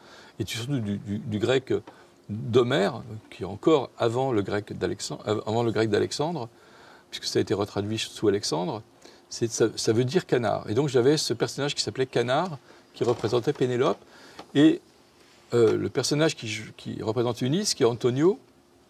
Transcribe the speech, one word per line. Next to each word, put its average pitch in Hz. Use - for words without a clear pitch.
et 107
surtout 120
du, 101
du, 98
du 107
grec 127
d'Homère, 127
qui -
est -
encore 120
avant 120
le 104
grec 101
d'Alexan-, -
euh, 107
avant 113
le 117
grec 107
d'Alexandre, 117
puisque -
ça -
a -
été 101
retraduit 101
sous -
Alexandre, 113
c'est, 113
ça, 117
ça -
veut 123
dire 156
canard. 104
Et 107
donc 139
j'avais 131
ce 127
personnage 143
qui -
s'appelait 131
Canard, 139
qui -
représentait 120
Pénélope, 131
et, 302
euh, 110
le 104
personnage 147
qui, 107
qui -
représente 113
Ulysse, 165
qui -
est 120
Antonio, 127